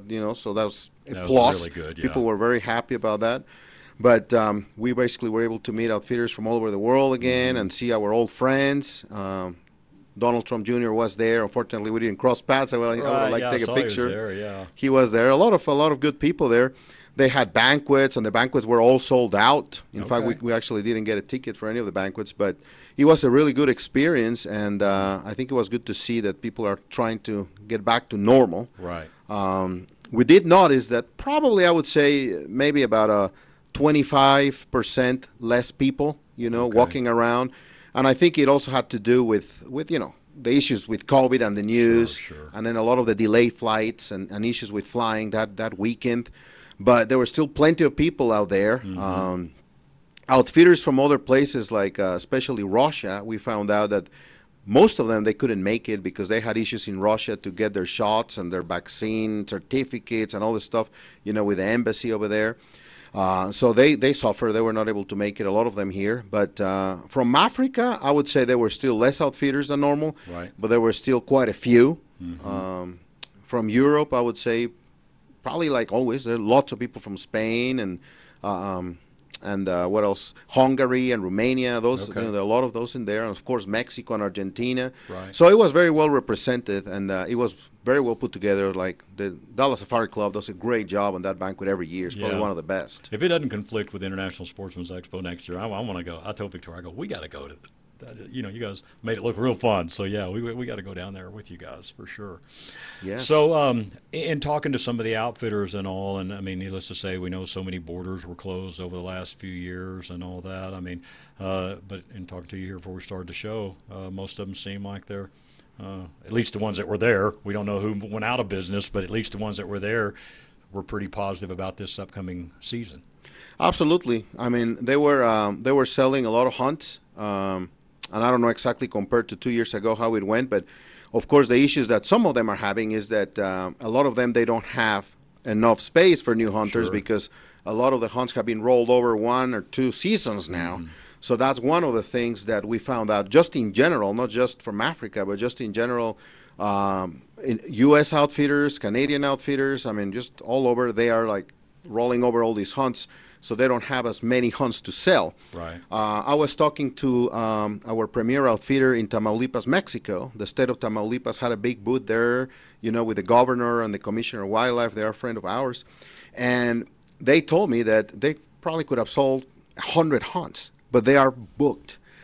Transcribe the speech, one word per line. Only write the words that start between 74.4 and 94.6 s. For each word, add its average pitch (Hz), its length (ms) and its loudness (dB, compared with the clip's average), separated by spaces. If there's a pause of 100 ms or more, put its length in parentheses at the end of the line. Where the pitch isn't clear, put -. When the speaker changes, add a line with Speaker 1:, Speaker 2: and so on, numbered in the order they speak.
Speaker 1:
probably 156 260 -2
like 120 220 0
always, 127 320 0
there 117 120 -2
are 117 40 -2
lots 120 320 4
of 107 80 -6
people 120 220 -8
from 98 160 -10
Spain 117 600 -2
and, 95 200 -4 (460)
uh, 98 320 -4
um, 90 200 -10 (460)
and, 98 240 -4
uh, 90 200 0
what 104 180 0
else? - 280 -4 (160)
Hungary 131 640 2
and 113 100 -2
Romania. 120 600 0
Those, 117 280 -2
Speaker 2:
Okay. 101 100 -8
Speaker 1:
you 113 80 -4
know, 107 40 -4
there 101 100 -2
are - 20 -2
a 101 40 -2
lot 120 160 2
of 120 80 -4
those 117 240 -8
in 120 80 -8
there. 104 200 -4
And, 104 120 -8
of - 80 -18
course, 113 240 -4
Mexico 117 460 -6
and 104 100 -4
Argentina. 117 680 -6 (160)
Speaker 2:
Right. 92 260 -14
Speaker 1:
So 170 140 10
it 208 80 10
was 185 160 6
very 170 160 6
well 156 200 4
represented, 120 800 -2
and, 98 240 -6
uh, 92 160 -2
it 120 80 -4
was 117 200 -2 (280)
very 135 160 2
well 120 160 0
put 113 160 -6
together. 98 400 0
Like, 92 320 -6 (140)
the 101 140 -6 (240)
Dallas 127 240 0
Safari 113 280 -2
Club 104 260 -4
does 104 140 -8
a 104 60 -12
great 107 320 -2
job 98 300 -2
on 90 80 -8
that 95 160 -6
banquet 95 280 -8
every 92 200 -2
year. 90 180 -6
It's 85 100 -10
probably 101 200 -4
Speaker 2:
Yeah. 104 60 -2
Speaker 1:
one 104 100 -2
of 87 40 -6
the 82 60 -8
best. 90 500 -8
Speaker 2:
If 110 120 -6
it 180 60 2
doesn't 160 200 0
conflict 104 440 -6
with 98 100 -10
International 95 420 -8
Sportsman's 90 460 -14